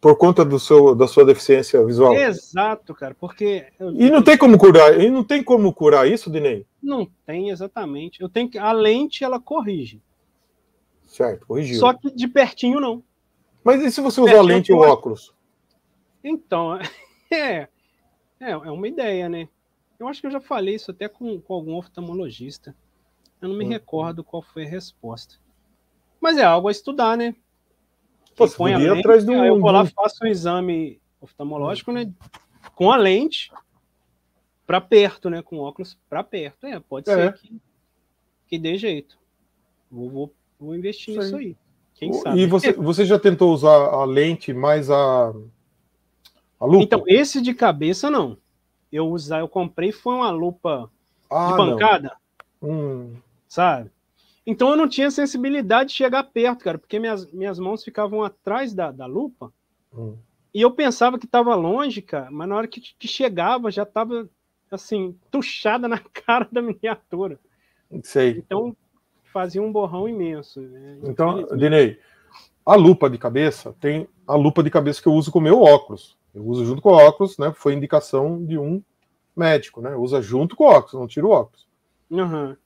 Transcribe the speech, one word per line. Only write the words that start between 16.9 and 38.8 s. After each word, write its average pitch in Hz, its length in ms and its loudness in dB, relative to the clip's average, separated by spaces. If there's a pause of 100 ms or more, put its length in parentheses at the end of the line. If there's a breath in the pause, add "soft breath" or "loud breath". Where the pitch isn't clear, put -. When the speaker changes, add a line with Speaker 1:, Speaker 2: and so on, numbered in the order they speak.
Speaker 2:
é, 277 380 -6 (720)
é, 254 100 -10
é 160 60 -8
uma 160 320 -12
ideia, 208 400 -6
né? 165 180 -12 (500)
Eu 240 120 -14
acho 285 100 -14
que 294 80 -12
eu 269 40 -10
já 277 100 -10
falei 214 340 -6
isso 214 160 -16
até 196 160 -14
com, 214 320 -14
com 185 140 -14
algum 160 240 -10
oftalmologista. 170 1000 -16 (680)
Eu 185 60 -12
não 196 80 -8
me 208 80 -8
Speaker 1:
Hum. 202 60 -8
Speaker 2:
recordo 165 520 -10
qual 165 220 -14
foi 160 220 -16
a 147 40 -16
resposta. - 680 -18 (840)
Mas 320 180 0
é 269 60 2
algo 180 240 4
a 208 40 -2
estudar, 233 440 -4
né? 233 180 -6 (1000)
Speaker 1:
Pô, 233 100 4
Speaker 2:
E - 40 0
Speaker 1:
você - 80 -12
Speaker 2:
põe 185 160 0
a - 40 0
Speaker 1:
podia 143 100 2
ir 190 60 2
Speaker 2:
lente, 175 60 0
Speaker 1:
atrás 220 260 4
de 240 80 0
Speaker 2:
aí 247 140 2
eu 220 80 4
Speaker 1:
um, 202 40 2
Speaker 2:
vou 196 120 4
lá, 196 120 4
Speaker 1:
de 165 60 -2
um - 40 -14
Speaker 2:
faço 208 300 -4
um 226 40 -2
exame 175 760 -6 (200)
oftalmológico, 147 680 -10
né, 240 200 -8 (640)
com 185 160 2
a 269 60 4
lente 208 540 0 (1120)
pra 180 160 -2
perto, 202 480 0
né, 170 120 -8
com 165 180 -20
óculos 147 380 -16 (120)
pra 165 140 -8
perto. 165 420 -14
É, 254 140 -14
pode 139 300 -12
Speaker 1:
É. 202 60 2
Speaker 2:
ser 185 240 0
que, 226 220 -20 (840)
que 170 120 -10
dê 165 180 -6
jeito. 190 400 -10 (760)